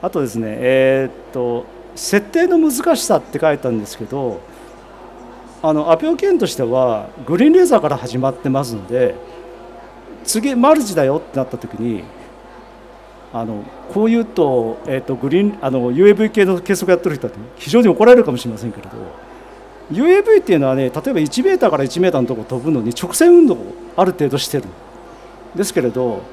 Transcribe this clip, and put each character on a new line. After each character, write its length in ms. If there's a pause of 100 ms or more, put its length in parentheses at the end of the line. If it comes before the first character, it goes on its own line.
あ 80
と 140
で 60
す 80
ね、 100 (120)
え 520 (200)
ー 40
と、 320 (280)
設 320
定 200
の 100
難 400
し 80
さ 140
っ 20
て 180
書 140
い 60
た 100
ん 100
で 80
す 120
け 80
ど、 340 (1200)
あ 120
の、 180
ア 60
ピ 80
オ 100
ケ 140
ン 80
と 80
し 80
て 80
は 480 (160)
グ 100
リ 120
ー 20
ン 20
レ 120
ー 20
ザ 100
ー 60
か 80
ら 80
始 180
ま 140
っ 40
て 140
ま 160
す 100
の 120
で、 280 (1080)
次 300
マ 200
ル 80
チ 140
だ 80
よ 120
っ 40
て 160
な 80
っ 20
た 120
時 160
に、 300 (1300)
あ 100
の、 180 (300)
こ 120
う 40
言 140
う 20
と、 640
え 120
ー 40
と、 120
グ 140
リ 140
ー 60
ン、 120
あ 100
の、 200
ユ 160
ー 20
エ 40
ー 20
ブ 100
イ 60
系 160
の 120
計 160
測 160
や 60
っ 40
て 100
る 60
人 100
は 80 (220)
非 120
常 140
に 60
怒 180
ら 60
れ 40
る 80
か 80
も 60
し 80
れ 60
ま 40
せ 100
ん 60
け 80
れ 40
ど、 80 (1000)
ユ 140
ー 40
エ 120
ー 40
ブ 80
イ 60
っ 20
て 140
い 20
う 20
の 100
は 60
ね、 100
例 260
え 20
ば 80
一 220
メ 100
ー 60
タ 80
ー 40
か 60
ら 80
一 160
メ 80
ー 40
タ 40
ー 60
の 40
と 80
こ 140
飛 140
ぶ 80
の 100
に 180
直 140
線 200
運 140
動 80
を 40 (360)
あ 120
る 60
程 180
度 80
し 100
て 100
る 60
ん 40 (840)
で 100
す 100
け 80
れ 80
ど 320 (100)